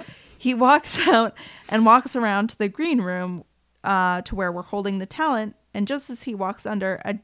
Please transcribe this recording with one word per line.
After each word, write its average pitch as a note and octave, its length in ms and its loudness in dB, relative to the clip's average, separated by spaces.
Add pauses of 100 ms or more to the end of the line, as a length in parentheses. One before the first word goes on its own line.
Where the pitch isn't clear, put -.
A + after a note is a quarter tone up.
<laughs> - 320 -20
"He B3 160 0
walks C4 520 4
out - 280 4 (340)
and A3 180 4
walks B3 300 6
around G#3+ 340 0
to - 80 -16
the G#3 100 0
green D4+ 320 0
room, F3+ 440 -4 (400)
uh, F#3 380 0
to - 120 -10
where F#3+ 160 -2
we're F3 120 -8
holding G3 360 -4
the F#3+ 80 -6
talent, B3 480 -2 (180)
and G3+ 140 -2
just C#4 240 -4
as A#3+ 140 -8
he A#3 100 -6
walks G3 320 -6
under, F#3+ 380 -2
a G#3 200 -6